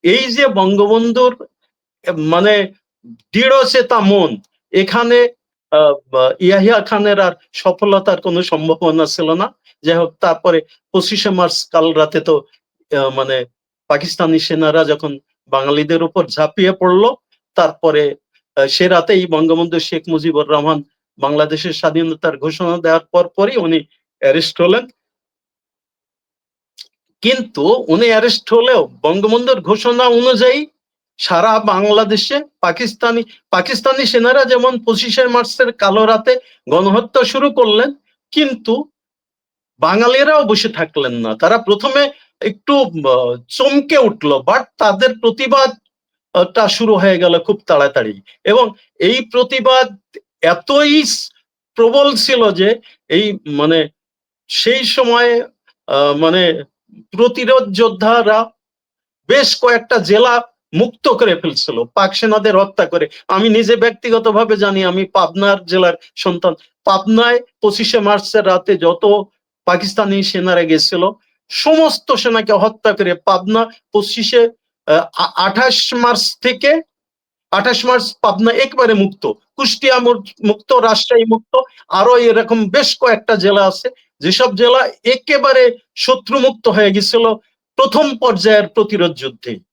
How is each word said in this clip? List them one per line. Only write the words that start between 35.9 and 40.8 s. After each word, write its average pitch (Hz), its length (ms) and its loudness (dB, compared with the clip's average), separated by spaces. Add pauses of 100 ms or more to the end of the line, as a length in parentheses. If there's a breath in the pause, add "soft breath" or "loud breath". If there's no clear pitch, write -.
রাতে 226 320 2 (320 soft breath)
গণহত্যা 202 540 0
শুরু 269 260 -2
করলেন, 240 440 0 (360)
কিন্তু 269 580 -2 (880)
বাঙালিরাও 254 680 2
বসে 214 240 -2
থাকলেন 151 440 -6